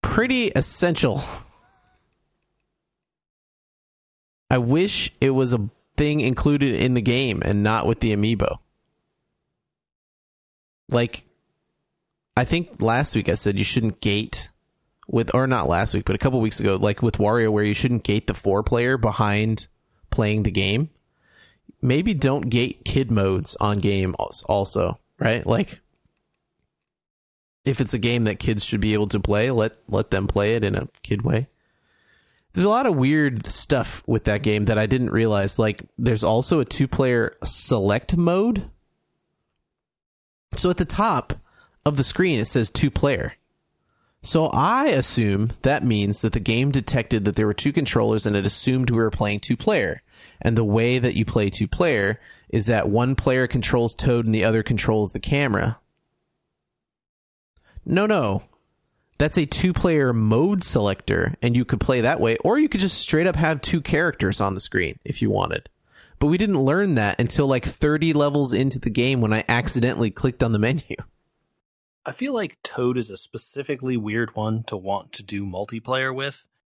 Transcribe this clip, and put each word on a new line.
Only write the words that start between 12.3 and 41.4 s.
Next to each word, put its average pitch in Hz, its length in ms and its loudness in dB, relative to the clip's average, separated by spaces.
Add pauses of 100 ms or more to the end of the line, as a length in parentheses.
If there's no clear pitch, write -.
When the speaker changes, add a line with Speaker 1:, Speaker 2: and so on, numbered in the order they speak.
Speaker 1:
I 127 100 0
think 170 360 -4
last 117 340 0
week 101 140 0
I 98 60 2
said 101 240 0
you 104 40 0
shouldn't 110 380 -2
gate - 480 -4 (640)
with, - 220 0
or 131 140 2
not 110 200 0
last 104 280 0
week, 95 100 -2
but 104 100 0
a - 40 -8
couple 131 200 0
weeks 110 200 -2
ago, 98 160 0
like 101 260 -2
with 113 160 0
WarioWare, 107 500 2
you 104 60 0
shouldn't 120 300 0
gate 104 240 -2
the 101 80 -4
four 98 260 0
player 120 340 0
behind 107 720 0 (440)
playing 107 320 0
the - 80 0
game. 104 400 0 (880)
Maybe 160 320 0
don't 135 340 0
gate 120 380 -2
kid 131 240 0
modes 95 500 0
on 104 200 0
game 95 400 0
als-, - 240 -8
also, 98 560 -2 (180)
right? 117 280 0
Like, - 340 -2 (1900)
if 135 160 -2
it's 123 140 -2
a 110 40 -4
game 117 240 0
that 104 160 -2
kids 104 240 -2
should 104 180 -2
be 107 120 2
able 104 140 2
to 101 120 -2
play, 104 300 0
let, 113 280 0 (100)
let 104 240 -2
them 98 160 0
play 104 280 0
it 110 80 0
in 101 120 0
a - 120 -6 (140)
kid 104 220 -4
way. 127 240 0 (1040)
There's 180 120 2
a 208 40 4
lot 247 160 2
of 190 100 2
weird 135 520 2
stuff - 580 -2
with 113 200 0
that 104 180 0
game 104 220 2
that 110 120 2
I 107 80 2
didn't 123 240 0
realize. 107 480 0
Like, 107 280 0 (120)
there's 113 260 0
also 120 360 2
a 123 60 0
two-player 127 760 0
select 107 720 0
mode. 190 540 0 (1900)
So 180 140 0
at 180 80 0
the 175 80 0
top 196 480 -2 (500)